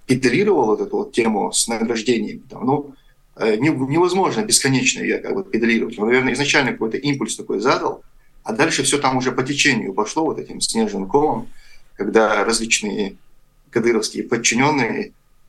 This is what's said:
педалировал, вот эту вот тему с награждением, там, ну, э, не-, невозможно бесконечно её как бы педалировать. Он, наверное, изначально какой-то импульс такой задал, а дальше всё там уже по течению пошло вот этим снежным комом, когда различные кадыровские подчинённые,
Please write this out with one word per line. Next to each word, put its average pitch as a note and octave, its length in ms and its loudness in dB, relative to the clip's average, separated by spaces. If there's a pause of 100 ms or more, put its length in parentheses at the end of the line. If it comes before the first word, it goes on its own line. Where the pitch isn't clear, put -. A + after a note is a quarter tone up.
педалировал, C3 600 2
вот G#2 140 2
эту G2+ 160 -4
вот G2+ 160 -4
тему G#2+ 400 0
с - 160 -2
награждением, A2+ 800 -2
там, G2 180 -8
ну, C#3+ 280 -2 (420)
э, A2 200 2
не-, C3+ 140 2
невозможно D3+ 720 0
бесконечно C3 580 2
её D3 220 -2
как G#2+ 120 -4
бы F#2+ 100 -4
педалировать. A#2 540 0
Он, G#2 80 0
наверное, B2+ 280 2
изначально C#3 380 2
какой-то A2+ 260 -4
импульс C#3+ 380 -4
такой - 240 -4
задал, D#3+ 420 0 (420)
а - 80 -6
дальше D3 300 0
всё C#3+ 160 0
там C3+ 180 0
уже B2+ 160 0
по - 100 -2
течению B2 520 0
пошло A2 300 -2
вот B2+ 140 -2
этим - 220 -10
снежным G2+ 480 -2
комом, C#3+ 400 2 (480)
когда G#2 480 2
различные G#2+ 720 -2 (540)
кадыровские A2 540 0
подчинённые, A#2+ 880 0 (360)